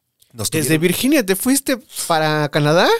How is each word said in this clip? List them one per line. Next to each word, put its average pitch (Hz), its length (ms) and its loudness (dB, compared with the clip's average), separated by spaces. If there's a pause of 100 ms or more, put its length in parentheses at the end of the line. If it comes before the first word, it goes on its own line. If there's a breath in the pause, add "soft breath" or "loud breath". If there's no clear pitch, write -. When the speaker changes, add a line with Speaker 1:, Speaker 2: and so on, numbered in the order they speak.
(320)
Speaker 1:
Nos 113 180 -8
Speaker 2:
¿Desde 156 200 -2
Speaker 1:
tuvieron 156 120 2
Speaker 2:
Virginia 233 440 2
te 190 100 0
fuiste 262 400 -2 (320)
para 151 400 0
Canadá? 160 400 2 (120)